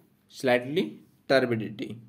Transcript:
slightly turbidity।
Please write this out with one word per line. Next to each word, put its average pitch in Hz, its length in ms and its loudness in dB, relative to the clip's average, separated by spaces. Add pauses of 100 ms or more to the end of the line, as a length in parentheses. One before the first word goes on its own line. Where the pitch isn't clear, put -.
(340)
slightly 131 640 0 (300)
turbidity। 120 640 0 (140)